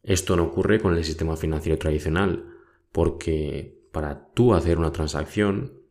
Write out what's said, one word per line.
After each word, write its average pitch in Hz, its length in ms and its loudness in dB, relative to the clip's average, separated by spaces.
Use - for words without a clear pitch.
Esto 92 340 0
no 85 80 4
ocurre 95 360 2
con 87 160 2
el 82 80 0
sistema 80 320 -4
financiero 78 420 -2
tradicional, 82 680 -2
porque 76 1000 -2
para 73 400 -8
tú 120 220 6
hacer 82 240 2
una 80 140 0
transacción 98 880 -2